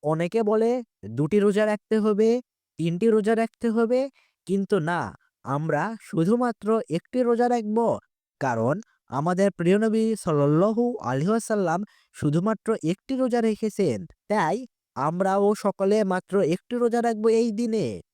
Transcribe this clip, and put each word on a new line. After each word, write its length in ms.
অনেকে 400
বলে 280
দুটি 300
রোজা 260
রাখতে 320
হবে, 300
তিনটি 320
রোজা 240
রাখতে 340
হবে, 320
কিন্তু 320
না, 220
আমরা 380
শুধুমাত্র 680
একটি 320
রোজা 260
রাখব। 300
কারণ 340
আমাদের 420
প্রিয় 280
নবী 260
সাল্লাল্লাহু 680
আলাইহি 280
ওয়াসাল্লাম 500
শুধুমাত্র 520
একটি 320
রোজা 240
রেখেছেন। 580
তাই 280
আমরাও 580
সকলে 500
মাত্র 380
একটি 340
রোজা 260
রাখবো 280
এই 220
দিনে। 340